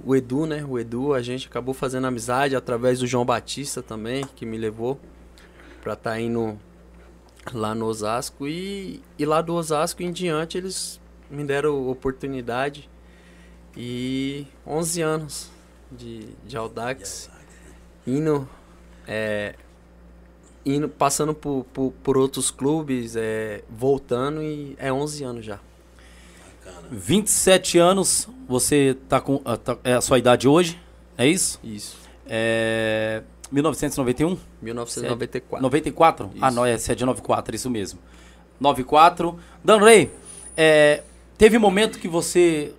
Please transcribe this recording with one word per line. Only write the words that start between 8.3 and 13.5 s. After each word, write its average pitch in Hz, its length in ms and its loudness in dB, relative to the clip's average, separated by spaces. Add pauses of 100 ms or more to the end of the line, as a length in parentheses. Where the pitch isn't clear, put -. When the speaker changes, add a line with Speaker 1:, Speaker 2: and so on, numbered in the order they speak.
Speaker 1:
E, 190 540 -10 (160)
e 147 80 -2
lá 156 160 2
do 170 140 -4
Osasco 160 480 -2
em 180 80 -4
diante 170 460 -4
eles 185 420 -8 (300)
me 143 140 -8
deram 139 460 0
oportunidade. 131 1000 -6 (840)